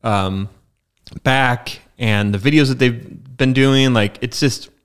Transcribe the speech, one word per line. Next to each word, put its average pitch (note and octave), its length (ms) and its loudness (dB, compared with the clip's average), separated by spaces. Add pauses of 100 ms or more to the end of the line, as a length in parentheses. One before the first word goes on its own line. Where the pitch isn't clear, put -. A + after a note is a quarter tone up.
um, F#2+ 460 -2 (760)
back, C3 580 0 (180)
and G#2 360 0
the G2+ 40 -4
videos C#3 300 2
that C3 100 -2
they've - 580 -4
been C3 160 0
doing, C3+ 420 4
like, G#2 260 0
it's B2 200 -6
just, - 300 -2 (140)